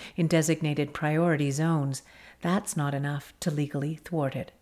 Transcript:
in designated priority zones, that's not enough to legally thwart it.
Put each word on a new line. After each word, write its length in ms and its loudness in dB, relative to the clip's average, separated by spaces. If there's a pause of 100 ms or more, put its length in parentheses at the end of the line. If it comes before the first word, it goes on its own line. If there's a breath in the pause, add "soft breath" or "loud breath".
(180 loud breath)
in 100 2
designated 680 2
priority 560 2
zones, 520 0 (400 loud breath)
that's 340 0
not 180 0
enough 460 -4
to 100 -2
legally 460 -2
thwart 400 -2
it. 160 -8 (100)